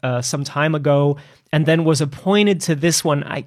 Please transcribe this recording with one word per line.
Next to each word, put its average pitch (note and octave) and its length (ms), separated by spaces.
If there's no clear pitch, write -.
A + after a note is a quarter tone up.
uh, B2 180
some C#3+ 220
time D3+ 320
ago, C#3+ 420
and D3+ 140
then D#3+ 180
was D#3+ 180
appointed G3 600
to E3 140
this D#3+ 280
one, C#3+ 200
I - 240